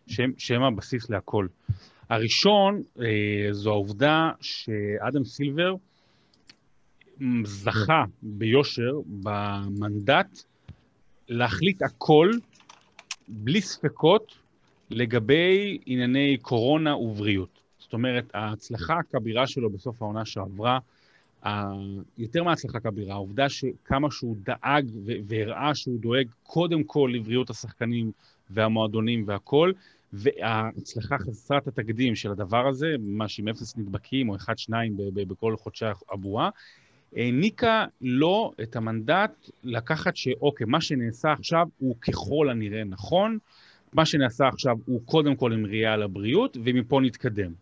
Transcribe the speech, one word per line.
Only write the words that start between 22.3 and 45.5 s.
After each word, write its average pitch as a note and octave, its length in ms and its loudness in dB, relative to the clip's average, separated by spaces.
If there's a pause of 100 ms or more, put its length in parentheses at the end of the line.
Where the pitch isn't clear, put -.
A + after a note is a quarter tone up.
מההצלחה D#3+ 360 0
הכבירה, G#2 360 -6
העובדה G2+ 340 -2
שכמה C3+ 640 -2
שהוא A#2 320 -6
דאג C3+ 440 0 (180)
ו-, A2 80 -4 (140)
והראה A2+ 480 -2
שהוא B2 260 -6
דואג A#2+ 280 0 (140)
קודם E3 420 0
כל C#3 300 2
לבריאות A#2+ 360 -2
השחקנים A#2 640 -4 (380)
והמועדונים A2 760 0
והכל, C#3 460 2 (400)
וההצלחה A2 1080 -2
חסרת B2+ 500 -2
התקדים A#2 480 -2
של G#2 140 -4
הדבר G#2 380 0
הזה, C#3+ 320 -2
מה G#2 280 -4
שעם G#2+ 200 -6
אפס A2+ 280 -8
נדבקים A2+ 520 -4
או G2 80 -4
אחד, A2+ 220 -4
שניים A2+ 380 -2
ב-, G2+ 60 -4
ב-, G2 260 -4
בכל A2 280 -2
חודשי - 300 -8 (260)
הבועה, G2+ 380 -2 (640)
העניקה G3+ 680 2 (160)
לו D#3 520 2 (100)
את A2+ 140 -8
המנדט A#2 720 -2 (140)
לקחת A#2+ 520 -2
שאוקיי, B2+ 500 0
מה C#3+ 140 4
שנעשה C3 520 -2
עכשיו E3 340 2 (120)
הוא B2+ 220 -2
ככל - 500 0
הנראה A2 340 -4
נכון, E3+ 540 0 (540)
מה D#3 140 4
שנעשה C3+ 420 2
עכשיו B2 280 0 (100)
הוא B2 180 -2
קודם D3 320 2
כל B2 160 0